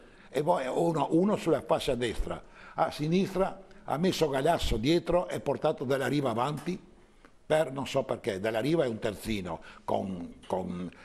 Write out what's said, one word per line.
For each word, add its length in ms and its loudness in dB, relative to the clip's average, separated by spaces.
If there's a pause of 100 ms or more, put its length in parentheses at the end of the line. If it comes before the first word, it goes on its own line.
(300)
e 120 0
poi 260 2
uno, 440 2
uno 240 4
sulla 260 2
fascia 340 0
destra. 460 -2 (340)
A 160 0
sinistra 720 0 (220)
ha 140 -4
messo 320 2
Galasso 480 2
dietro 500 2
e 140 -6
portato 420 0
Della 240 0
Riva 220 0
avanti 520 -2 (640)
per 280 2
non 140 -6
so 160 0
perché. 360 -2
Della 220 0
Riva 240 2
è 20 0
un 120 -4
terzino 600 -4 (240)
con, 520 -2 (120)
con, 420 -4 (160)